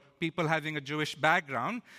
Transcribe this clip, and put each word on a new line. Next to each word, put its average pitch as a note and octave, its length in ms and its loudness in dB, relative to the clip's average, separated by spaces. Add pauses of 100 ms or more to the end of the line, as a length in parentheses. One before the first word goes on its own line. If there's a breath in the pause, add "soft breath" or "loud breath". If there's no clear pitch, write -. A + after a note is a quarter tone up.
(180)
people E3 300 -2
having D#3 280 0
a D3+ 40 -4
Jewish D3 340 -4
background. D3+ 680 2 (160 loud breath)